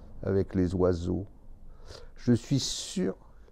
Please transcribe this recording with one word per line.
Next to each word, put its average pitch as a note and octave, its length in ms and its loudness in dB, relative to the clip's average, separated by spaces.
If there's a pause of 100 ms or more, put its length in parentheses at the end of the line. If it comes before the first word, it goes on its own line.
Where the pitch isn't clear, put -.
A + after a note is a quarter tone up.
(220)
avec G2 320 2
les F2+ 200 4
oiseaux. F2+ 520 2 (920)
Je - 160 4
suis C3 260 2
sûr - 580 -2 (360)